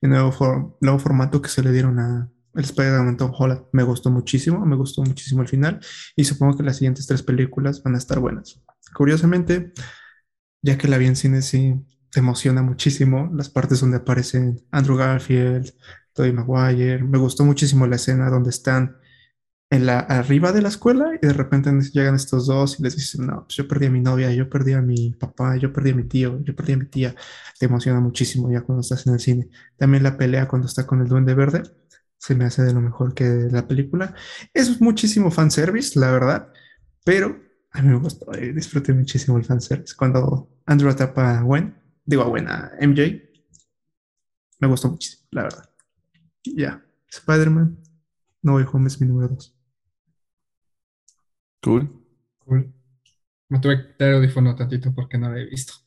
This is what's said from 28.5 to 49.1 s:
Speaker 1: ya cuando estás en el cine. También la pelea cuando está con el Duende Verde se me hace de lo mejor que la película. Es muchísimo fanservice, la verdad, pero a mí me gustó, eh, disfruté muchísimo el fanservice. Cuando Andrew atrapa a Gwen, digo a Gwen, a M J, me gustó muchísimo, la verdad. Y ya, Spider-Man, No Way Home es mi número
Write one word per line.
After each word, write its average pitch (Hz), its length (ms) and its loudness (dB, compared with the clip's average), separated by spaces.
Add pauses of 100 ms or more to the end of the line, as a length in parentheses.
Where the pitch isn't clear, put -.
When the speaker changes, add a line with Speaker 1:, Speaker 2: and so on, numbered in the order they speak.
Speaker 1:
ya 120 120 -2
cuando 127 180 -4
estás 123 260 -4
en 127 80 2
el 120 60 -2
cine. 123 280 0 (280)
También 139 260 4
la 135 160 0
pelea 131 300 0
cuando 127 180 -2
está 127 200 -6
con 131 140 0
el 123 80 0
Duende 131 260 2
Verde 139 280 2 (560)
se - 160 -2
me 123 100 2
hace 123 180 0
de 127 120 2
lo 123 60 2
mejor 123 340 -2
que 131 100 -2 (260)
la 120 180 -2
película. 165 460 -4 (380)
Es 247 280 0
muchísimo 214 500 2
fanservice, 165 680 0
la 127 120 4
verdad, 127 420 0 (520)
pero 190 360 0 (320)
a - 100 -6
mí 139 60 6
me 127 100 6
gustó, 139 360 -8
eh, 127 180 -8
disfruté 143 400 -2
muchísimo 131 460 0
el 117 60 -2
fanservice. - 520 -4
Cuando 127 540 0 (160)
Andrew 143 240 4
atrapa 127 480 0
a 117 40 0
Gwen, 143 320 0 (300)
digo 143 180 2
a 117 40 0
Gwen, 120 220 -4
a - 320 -10
M 143 160 4
J, 156 280 -2 (1300)
me 139 100 0
gustó 127 220 0
muchísimo, - 400 -14
la 110 140 -6
verdad. - 260 -14 (720)
Y 254 180 -10
ya, 135 240 -8 (240)
Spider-Man, 156 720 0 (640)
No 139 140 2
Way 131 160 2
Home 135 160 2
es 135 120 -6
mi 131 60 2
número 123 220 0